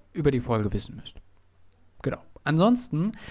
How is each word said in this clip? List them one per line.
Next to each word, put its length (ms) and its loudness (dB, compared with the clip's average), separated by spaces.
über 180 2
die 80 0
Folge 340 0
wissen 220 -6
müsst. 220 -16
Genau. 200 -4
Ansonsten 680 2